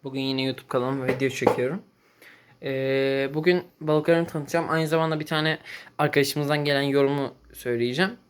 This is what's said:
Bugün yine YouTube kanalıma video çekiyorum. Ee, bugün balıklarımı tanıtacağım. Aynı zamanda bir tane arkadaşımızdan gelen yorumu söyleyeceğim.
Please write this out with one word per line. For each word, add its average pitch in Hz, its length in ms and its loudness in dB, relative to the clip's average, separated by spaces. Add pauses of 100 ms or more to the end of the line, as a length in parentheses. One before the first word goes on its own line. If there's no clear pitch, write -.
Bugün 135 160 -8
yine 135 220 -2
YouTube 131 260 -6
kanalıma 131 380 -2
video 131 220 0
çekiyorum. 127 540 0 (800)
Ee, 135 720 0
bugün 175 300 2 (160)
balıklarımı 156 460 2
tanıtacağım. 160 440 -4
Aynı 160 180 0
zamanda 160 320 0
bir 156 60 -6
tane 156 320 0 (400)
arkadaşımızdan 147 680 2
gelen 143 180 2
yorumu 139 520 2 (180)
söyleyeceğim. 123 580 -2 (200)